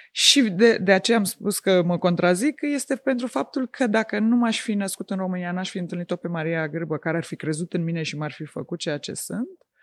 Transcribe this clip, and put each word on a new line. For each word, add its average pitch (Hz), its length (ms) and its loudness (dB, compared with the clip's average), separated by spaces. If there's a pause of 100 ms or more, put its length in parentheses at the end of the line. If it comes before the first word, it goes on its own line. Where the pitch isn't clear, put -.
(120)
Și - 300 4
de, 220 360 6
de 190 160 4
aceea 226 240 4
am 214 60 2
spus - 360 -4
că 185 220 4
mă 175 160 2
contrazic, 180 640 2
este 285 340 -2
pentru 247 320 -2
faptul 262 400 -2
că 254 200 0
dacă 214 320 0
nu 226 160 4
m-aș 233 260 2
fi 220 120 -4
născut 196 360 -4
în 196 80 -4
România, 180 340 -4
n-aș 185 180 -4
fi - 80 -8
întâlnit-o 175 380 -6
pe 180 120 -6
Maria 165 400 -2
Gârbă, 160 300 -4
care 165 200 -2
ar 165 60 -2
fi - 120 -12
crezut 156 380 -6
în 175 100 0
mine 165 200 -2
și 147 140 -8
m-ar 151 140 -6
fi 156 140 -12
făcut 156 340 -10
ceea 147 180 -4
ce - 160 -10
sunt. - 340 -6 (360)